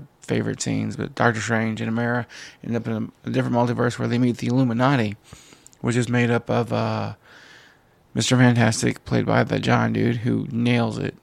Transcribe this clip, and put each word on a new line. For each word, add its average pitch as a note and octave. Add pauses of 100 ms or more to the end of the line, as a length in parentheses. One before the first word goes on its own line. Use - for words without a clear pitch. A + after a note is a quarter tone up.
(200)
favorite A2
scenes, G#2+
but A2
Doctor A2+
Strange A2
and A2+
Amara A#2+ (340)
end A#2
up A2+
in A2+
a, -
a -
different B2
multiverse A#2+
where A#2+
they A#2+
meet A#2+
the A#2+
Illuminati, B2 (640)
which A#2+
is A#2+
made A#2+
up A#2
of, A#2
uh, A2 (1000)
Mister B2
Fantastic, A#2+
played A#2
by A2+
the A2
John A#2
dude, A2+
who A2+
nails A#2
it, G2+